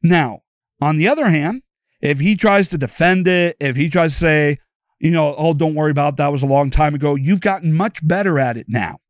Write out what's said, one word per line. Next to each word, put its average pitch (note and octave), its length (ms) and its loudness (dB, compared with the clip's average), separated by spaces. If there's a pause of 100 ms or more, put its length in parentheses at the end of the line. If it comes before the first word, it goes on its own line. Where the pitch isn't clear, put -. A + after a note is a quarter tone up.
Now, E3 420 0 (360)
on D3+ 160 0
the D#3+ 140 2
other C#4+ 200 2
hand, E3 340 0 (360)
if C#3+ 220 -2
he G3 160 2
tries G3+ 320 2
to F3 80 -6
defend E3+ 500 0
it, F3 320 0
if C3+ 160 -4
he D3+ 140 0
tries D#3+ 240 0
to - 60 -8
say, D3+ 380 2 (420)
you E3 120 0
know, D3+ 260 0
"Oh, D#3+ 160 0
don't D#3 220 -2
worry D3+ 160 0
about C#3+ 220 0
it, C3+ 40 -10
that D3 140 0
was C#3 120 -4
a C#3 40 -2
long C#3 220 2
time D3 260 0
ago," C#3+ 200 -2
you've D#3+ 260 0
gotten F#3 320 -2
much F#3 340 -2
better F3+ 320 0
at A#2+ 160 -2
it A2+ 140 -14
now. F#2+ 300 -6 (100)